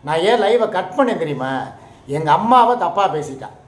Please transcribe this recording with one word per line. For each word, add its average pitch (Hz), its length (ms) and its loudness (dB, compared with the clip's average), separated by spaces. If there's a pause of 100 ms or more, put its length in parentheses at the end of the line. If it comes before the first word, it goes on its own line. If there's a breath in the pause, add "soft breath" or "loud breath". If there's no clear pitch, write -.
நான் 160 260 -2
ஏன் 240 140 2
லைவை 220 260 2
கட் - 280 -6
பண்ணேன் 226 260 0
தெரியுமா? 131 280 -4 (560 loud breath)
எங்க 156 240 -4
அம்மாவை 240 460 4
தப்பா 196 300 -2
பேசிட்டா. 135 420 -6 (180)